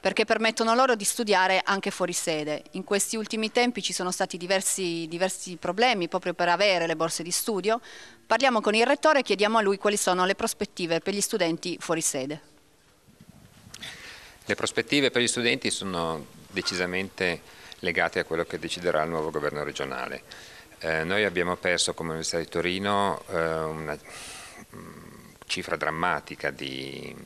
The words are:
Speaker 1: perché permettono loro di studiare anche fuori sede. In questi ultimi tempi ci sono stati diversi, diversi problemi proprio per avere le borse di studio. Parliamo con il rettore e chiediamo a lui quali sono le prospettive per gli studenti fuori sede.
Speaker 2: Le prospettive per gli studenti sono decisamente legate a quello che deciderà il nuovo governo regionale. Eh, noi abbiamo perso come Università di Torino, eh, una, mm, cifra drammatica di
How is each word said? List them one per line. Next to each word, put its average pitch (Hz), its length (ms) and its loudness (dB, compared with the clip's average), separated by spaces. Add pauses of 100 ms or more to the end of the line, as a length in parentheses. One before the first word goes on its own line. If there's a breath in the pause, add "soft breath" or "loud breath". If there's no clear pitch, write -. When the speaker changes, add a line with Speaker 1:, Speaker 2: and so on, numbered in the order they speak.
Speaker 1:
perché 196 240 2
permettono 226 500 4
loro 254 200 6
di 208 100 -4
studiare 190 580 4
anche 196 280 0
fuori 180 240 -2
sede. 151 580 -2
In 185 100 -6
questi 202 340 0
ultimi 220 360 -4
tempi 240 300 2
ci - 100 -2
sono 180 180 -2
stati 180 280 -2
diversi, 175 680 0
diversi 180 500 -4
problemi 190 520 2
proprio 180 240 -2
per 175 160 2
avere 175 380 4
le 165 100 0
borse 160 260 -2
di 165 80 -6
studio. 214 480 0 (480 loud breath)
Parliamo 240 340 4
con 208 140 2
il 226 120 6
rettore 294 340 6
e - 20 -2
chiediamo 208 360 4
a - 20 6
lui 196 160 2
quali 208 220 2
sono 180 260 2
le 190 100 2
prospettive 175 680 -2
per 196 140 -4
gli 202 60 -2
studenti 175 580 0
fuori 165 220 0
sede. 147 400 -4 (2000 loud breath)
Speaker 2:
Le 104 100 0
prospettive 139 560 2
per 123 100 2
gli 120 80 4
studenti 120 420 0
sono 85 560 -2 (240)
decisamente 90 920 -2 (380 loud breath)
legate 85 380 0
a 82 60 0
quello 82 200 -2
che 82 140 -6
deciderà 80 440 0
il 82 80 0
nuovo 80 200 -2
governo 73 320 -2
regionale. 67 600 -6 (560 loud breath)
Eh, 80 260 0
noi 98 200 2
abbiamo 90 300 0
perso 87 400 0
come 82 140 -6
Università 80 300 -4
di 80 100 -4
Torino, 95 800 0
eh, 95 100 -2
una, 80 580 -2 (800 loud breath)
mm, 85 280 -16 (500)
cifra 85 240 -4
drammatica 78 720 0
di 67 640 -8 (120)